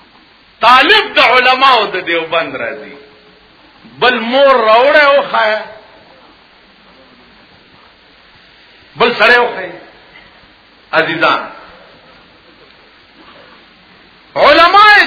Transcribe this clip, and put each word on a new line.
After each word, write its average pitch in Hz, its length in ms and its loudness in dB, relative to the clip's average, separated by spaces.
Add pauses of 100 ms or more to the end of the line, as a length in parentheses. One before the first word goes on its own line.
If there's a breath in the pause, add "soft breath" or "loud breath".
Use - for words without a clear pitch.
(600)
طالب 269 560 2
د 294 40 0
علماو 254 680 0
د 185 200 -8
دیوبند 160 500 -6
راځي. 113 460 -14 (960)
بل 240 200 -2
مور 254 360 2
راوړی 247 500 2
وښایه، 226 560 -2 (3250)
بل 240 200 -2
سړی 226 220 2
وښایه. 190 420 -6 (1120)
عزیزان، 160 560 -4 (2750)
علماء 349 720 4